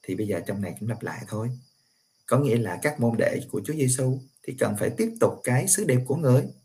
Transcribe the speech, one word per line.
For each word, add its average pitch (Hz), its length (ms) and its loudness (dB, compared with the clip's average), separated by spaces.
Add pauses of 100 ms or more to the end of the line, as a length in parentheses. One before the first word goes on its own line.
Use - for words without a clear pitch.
Thì 95 120 -6
bây 104 120 -2
giờ 92 200 -2
trong 101 140 -4
này 90 200 -6
cũng 107 80 -6
lặp 117 140 -6
lại - 260 -8
thôi. 110 220 -4 (760)
Có 131 120 4
nghĩa 117 200 4
là 95 240 -2
các 147 180 -2
môn 117 180 2
đệ - 220 0 (100)
của - 140 -4
Chúa 151 100 -4
Giêsu 131 460 0 (220)
thì 131 160 -10
cần 104 200 2
phải - 120 0
tiếp 226 300 -2
tục - 240 2
cái 127 240 2
sứ - 160 2
điệp 127 220 4
của 135 100 0
người. 131 320 4 (160)